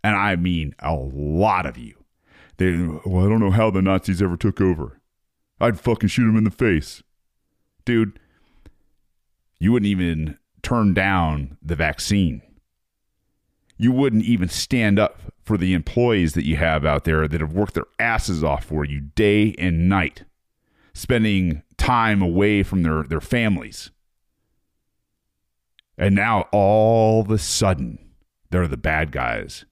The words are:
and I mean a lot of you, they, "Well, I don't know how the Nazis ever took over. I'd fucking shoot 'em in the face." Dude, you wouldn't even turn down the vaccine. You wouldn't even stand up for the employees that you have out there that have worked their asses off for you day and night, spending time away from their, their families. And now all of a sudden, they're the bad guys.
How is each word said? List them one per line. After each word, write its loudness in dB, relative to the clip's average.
and 0
I 0
mean -2
a -4
lot -2
of -10
you, -18
they, 2
"Well, -2
I 4
don't 2
know 2
how 4
the 0
Nazis 0
ever 0
took -2
over. -2
I'd 0
fucking 0
shoot 2
'em 2
in 2
the 2
face." -2
Dude, 0
you 2
wouldn't 2
even -2
turn 2
down 0
the -6
vaccine. -2
You 2
wouldn't 2
even 0
stand 0
up 0
for -2
the 0
employees 2
that -2
you 0
have 0
out 0
there 0
that -4
have -4
worked -2
their -6
asses -2
off -2
for -4
you -8
day 0
and 0
night, 0
spending 0
time 2
away 2
from -2
their, 0
their -6
families. -4
And 2
now 2
all 4
of -4
a 0
sudden, -2
they're 0
the -6
bad -4
guys. -8